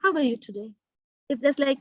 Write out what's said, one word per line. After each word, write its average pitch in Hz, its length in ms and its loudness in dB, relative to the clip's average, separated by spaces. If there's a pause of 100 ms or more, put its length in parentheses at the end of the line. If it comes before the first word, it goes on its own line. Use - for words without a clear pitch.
How 392 120 4
are 311 80 0
you 240 160 2
today? 214 340 -12 (580)
If 277 100 -2
there's 277 200 2
like 269 220 0